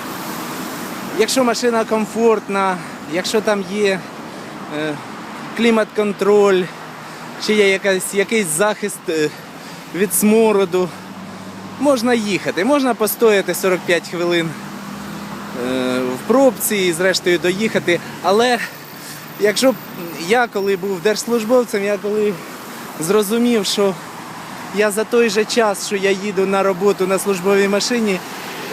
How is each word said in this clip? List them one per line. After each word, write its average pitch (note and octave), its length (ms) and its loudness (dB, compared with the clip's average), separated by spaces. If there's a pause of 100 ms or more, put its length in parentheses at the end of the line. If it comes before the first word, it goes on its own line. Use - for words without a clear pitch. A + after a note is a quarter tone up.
(1200)
якщо A3+ 260 2
машина A3+ 400 2
комфортна, G#3 920 2 (360)
якщо F#3 280 0
там G3+ 320 0
є, G3 280 0 (760)
е, D3+ 160 -4 (640)
клімат-контроль, G#3 1080 4 (840)
чи G#3+ 80 2
є G3+ 160 6
якась, F#3+ 440 0
якийсь G3 320 2
захист, G3+ 520 0 (100)
е, D#3 220 2 (640)
від F#3 200 0
смороду, G3+ 760 4 (920)
можна B3 340 2
їхати. F#3 500 0
Можна C4 300 2
постояти G3+ 600 2
сорок F#3 260 0
п'ять E3+ 280 0
хвилин, E3+ 420 0 (1160)
е, B2+ 340 0
в B2+ 280 -4
пробці A3+ 480 4
і F#3 160 2
зрештою F3 460 2
доїхати. F#3 600 0 (220)
Але A3+ 360 4 (840)
якщо G#3 320 4
б - 20 -6 (540)
я, A#3+ 180 4
коли G3 300 -2
був F#3+ 240 -4
держслужбовцем, G#3+ 840 2
я G#3 140 0
коли G#3 360 0 (680)
зрозумів, G#3+ 640 2
що G3 280 2 (840)
я G#3 140 4
за G#3 140 0
той A#3 260 4
же G#3+ 140 2
час, G#3+ 420 0
що G#3 100 -2
я F#3+ 140 2
їду F#3+ 360 0
на G3 160 2
роботу F#3+ 440 2
на F#3+ 120 2
службовій G3 500 2
машині, G3+ 500 0 (540)